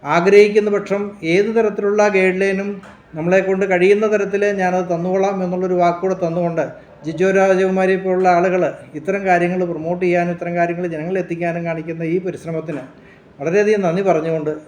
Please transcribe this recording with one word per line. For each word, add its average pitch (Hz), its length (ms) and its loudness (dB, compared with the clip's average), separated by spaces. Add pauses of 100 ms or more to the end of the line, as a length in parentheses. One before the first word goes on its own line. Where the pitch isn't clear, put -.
ആഗ്രഹിക്കുന്ന 202 640 4
പക്ഷം 202 320 -2 (200)
ഏത് 185 340 2
തരത്തിലുള്ള 208 520 2
ഗൈഡ് 185 320 2
ലൈനും 196 280 -2 (460)
നമ്മളെക്കൊണ്ട് 190 560 2
കഴിയുന്ന 196 420 4
തരത്തിൽ 202 400 0
ഞാനത് 180 420 0
തന്നുകൊള്ളാം 185 500 -2
എന്നുള്ളൊരു 180 300 -2
വാക്കുകൂടെ 175 420 0 (100)
തന്നുകൊണ്ട് 165 380 -2 (400)
ജിജോ 165 260 0
രാജകുമാരിയെ 190 680 2
പോലുള്ള 185 320 0
ആളുകൾ 180 340 2 (320)
ഇത്തരം 190 320 -4
കാര്യങ്ങൾ 180 380 2
പ്രൊമോട്ട് 170 400 -4
ചെയ്യാനും 175 280 0
ഇത്തരം 175 240 -6
കാര്യങ്ങൾ 175 300 -2
ജനങ്ങളിൽ 165 320 -6
എത്തിക്കാനും 170 460 -4
കാണിക്കുന്ന 165 400 -6
ഈ 165 140 -2
പരിശ്രമത്തിന് 160 640 -8 (540)
വളരെയധികം 202 460 0
നന്ദി 180 200 0
പറഞ്ഞുകൊണ്ട് 160 500 0 (160)